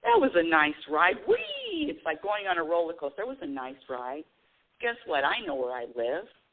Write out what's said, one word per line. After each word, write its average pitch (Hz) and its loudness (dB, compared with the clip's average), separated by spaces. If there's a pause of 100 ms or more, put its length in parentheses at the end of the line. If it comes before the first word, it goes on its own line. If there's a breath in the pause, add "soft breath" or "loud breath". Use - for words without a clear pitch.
That 466 6
was 269 6
a 170 4
nice 151 4 (160)
ride. 170 4 (100)
Whee! 466 -2
It's - -8
like 160 -4
going 202 -4
on 185 0
a 170 0
roller 170 0
coaster. 147 -8
It 233 -6
was 262 -8
a - -10
nice 135 -8 (140)
ride. 127 -8 (560)
Guess 233 -2 (100)
what? 143 0
I 208 0
know 151 -4
where 127 -2
I 123 -6 (100)
live. 131 -2 (260)